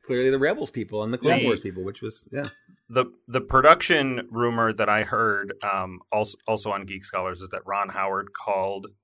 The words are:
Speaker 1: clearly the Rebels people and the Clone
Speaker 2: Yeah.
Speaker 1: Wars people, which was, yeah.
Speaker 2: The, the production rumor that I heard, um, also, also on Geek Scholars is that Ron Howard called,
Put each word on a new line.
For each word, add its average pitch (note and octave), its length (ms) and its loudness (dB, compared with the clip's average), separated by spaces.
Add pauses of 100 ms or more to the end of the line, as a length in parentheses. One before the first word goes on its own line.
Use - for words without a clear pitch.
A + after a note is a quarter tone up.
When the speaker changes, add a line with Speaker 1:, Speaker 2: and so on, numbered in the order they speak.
Speaker 1:
clearly B2+ 240 2
the C3+ 100 2
Rebels D#3 320 0
people G#2+ 320 -6
and A2+ 100 -2
the B2+ 40 -4
Clone C#3+ 220 4
Speaker 2:
Yeah. A#2+ 60 2
Speaker 1:
Wars A2 140 2
people, F#2 240 -8
which G2 180 -8
was, - 300 -12
yeah. C#3+ 140 -6 (440)
Speaker 2:
The, B2 160 2 (220)
the A#2 140 -2
production C3+ 800 4 (100)
rumor A2+ 420 2
that G#2 160 0
I G#2+ 140 2
heard, G#2 500 0 (100)
um, F#2 360 -4 (120)
also, G#2+ 260 -2 (100)
also G#2+ 240 -2
on G2 140 -4
Geek F#2+ 200 -12
Scholars F#2 360 -4
is F#2+ 80 -14
that F#2+ 160 -8
Ron G2 240 -2
Howard G2 440 -4
called, G2 540 -4 (160)